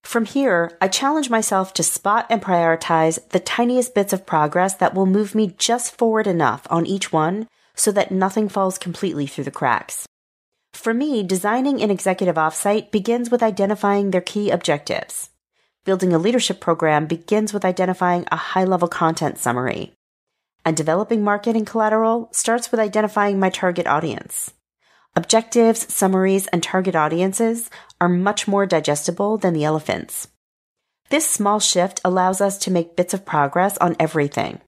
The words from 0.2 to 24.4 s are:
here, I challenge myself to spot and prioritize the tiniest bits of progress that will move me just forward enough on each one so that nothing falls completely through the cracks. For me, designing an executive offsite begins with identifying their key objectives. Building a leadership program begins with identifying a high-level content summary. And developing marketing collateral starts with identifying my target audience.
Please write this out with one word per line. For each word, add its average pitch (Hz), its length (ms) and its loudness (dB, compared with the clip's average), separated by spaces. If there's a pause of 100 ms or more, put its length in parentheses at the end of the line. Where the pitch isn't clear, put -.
here, 196 560 0
I 190 80 2
challenge 269 420 0
myself 208 440 0
to 170 100 -2
spot 214 440 0
and 202 140 0
prioritize 165 760 2 (100)
the 180 100 2
tiniest 247 540 0
bits 196 180 0
of 190 140 -6
progress 180 480 2
that - 200 0
will 190 120 2
move 196 300 2
me 214 220 0
just - 380 -2
forward 220 300 2
enough 160 420 0
on 165 180 0
each 196 260 -4
one 175 340 0 (300)
so - 160 0
that 196 180 0
nothing 190 380 0
falls 190 300 -2
completely 160 500 -6
through 143 160 -8
the 135 80 -8
cracks. - 540 -2 (680)
For - 180 -4
me, 254 300 -2
designing 214 580 -2
an 208 100 0
executive 185 440 0
offsite 165 560 0
begins 233 400 -2
with 240 140 2
identifying 202 680 0
their 185 100 2
key 208 300 -4
objectives. - 800 -4 (540)
Building 185 280 2
a 165 60 4
leadership 220 420 0
program 156 460 2
begins 208 480 -2
with 196 100 -4
identifying 180 680 0
a 165 60 0
high-level 185 520 0
content 160 500 -2
summary. 120 560 -4 (680)
And 160 120 2
developing 185 480 0
marketing 208 400 0
collateral 220 680 0
starts 233 400 -2
with 226 100 0
identifying 208 580 0
my 190 100 4
target 180 380 -2
audience. - 680 -4 (640)